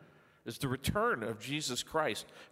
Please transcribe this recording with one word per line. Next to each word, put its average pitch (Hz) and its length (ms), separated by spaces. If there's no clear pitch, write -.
is 117 120
the 139 100
return 185 540
of 113 160
Jesus 131 440
Christ 151 440